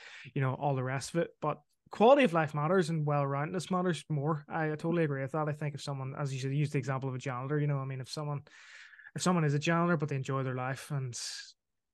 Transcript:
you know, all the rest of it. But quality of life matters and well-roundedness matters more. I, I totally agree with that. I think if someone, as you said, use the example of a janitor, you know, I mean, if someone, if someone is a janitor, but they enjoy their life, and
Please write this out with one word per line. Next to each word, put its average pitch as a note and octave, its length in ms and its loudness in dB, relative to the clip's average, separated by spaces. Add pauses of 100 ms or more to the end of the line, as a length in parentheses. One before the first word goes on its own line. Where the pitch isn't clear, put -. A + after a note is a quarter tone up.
(340)
you C#3+ 80 0
know, C3 140 2
all C#3+ 200 0
the C3 80 -2
rest B2+ 300 -4
of E3 80 2
it. - 80 -2 (120)
But D3 200 -2 (300)
quality C4+ 340 8
of E3 80 2
life D#3+ 200 2
matters D3+ 360 2
and D#3 160 -2
well-roundedness D3 680 0
matters F3+ 380 0
more. D3 400 -2
I, D#3+ 160 -2
I D3+ 100 -2
totally E3 300 0
agree C#3 160 -2
with C3 100 -4
that. D#3 160 0
I D3+ 60 0
think D3 200 -6
if C#3+ 80 -10
someone, C3+ 360 -6
as C#3 160 -4
you C3 80 -4
said, C3+ 120 -2
use D3 180 0
the D3 80 0
example C3+ 280 -2
of B2+ 80 -4
a B2 40 -6
janitor, C3+ 400 -2
you D3 80 2
know, C#3+ 120 0
I C3+ 60 -6
mean, C3 160 -8
if B2 80 -14
someone, D3 320 -6 (720)
if D3 60 -8
someone F3 240 4
is C#3+ 80 4
a D3 60 2
janitor, E3+ 360 4
but D3 140 0
they C#3 80 -2
enjoy C3+ 260 -2
their C3 120 -4
life, B2+ 360 -6
and C3 260 -4 (760)